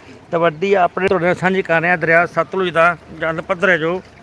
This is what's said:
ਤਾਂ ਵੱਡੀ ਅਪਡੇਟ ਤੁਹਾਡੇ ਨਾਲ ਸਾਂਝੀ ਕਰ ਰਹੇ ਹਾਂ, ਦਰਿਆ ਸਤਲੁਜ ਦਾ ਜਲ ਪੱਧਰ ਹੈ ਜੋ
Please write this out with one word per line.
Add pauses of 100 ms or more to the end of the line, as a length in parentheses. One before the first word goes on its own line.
(300)
ਤਾਂ
ਵੱਡੀ
ਅਪਡੇਟ
ਤੁਹਾਡੇ
ਨਾਲ
ਸਾਂਝੀ
ਕਰ
ਰਹੇ
ਹਾਂ,
ਦਰਿਆ
ਸਤਲੁਜ
ਦਾ (240)
ਜਲ
ਪੱਧਰ
ਹੈ
ਜੋ (200)